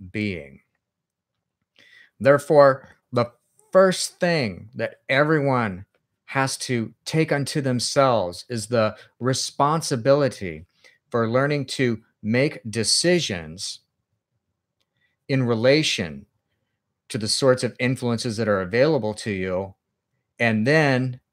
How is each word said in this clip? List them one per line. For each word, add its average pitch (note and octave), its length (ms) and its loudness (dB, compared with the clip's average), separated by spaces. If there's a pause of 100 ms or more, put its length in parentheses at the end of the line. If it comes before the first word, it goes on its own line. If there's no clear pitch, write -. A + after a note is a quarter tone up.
(120)
being. E2+ 480 -8 (1600)
Therefore, C#3 680 4 (240)
the A#2+ 200 -2 (400)
first - 480 2
thing B2+ 540 -2
that A2+ 220 -8 (120)
everyone C3 800 0 (400)
has C3+ 300 -2
to A#2 360 -4 (120)
take D#3+ 280 0
unto C#3+ 280 -4
themselves B2 880 0
is A2 180 -8
the A2 300 0 (220)
responsibility C3 1500 -2 (460)
for A#2 180 0
learning C#3 380 -2
to A#2+ 340 -2 (220)
make B2 380 0 (100)
decisions G#2 1120 -2 (1500)
in C3+ 140 0
relation A#2 840 0 (800)
to B2 100 -6
the G#2+ 80 -6
sorts B2+ 380 2
of A2+ 160 -4
influences A#2+ 560 -2
that A2 120 -2
are G2+ 120 2
available A2 540 0
to G#2+ 180 -8
you. F#2+ 420 -4 (640)
And A2+ 280 2
then C3 520 2 (140)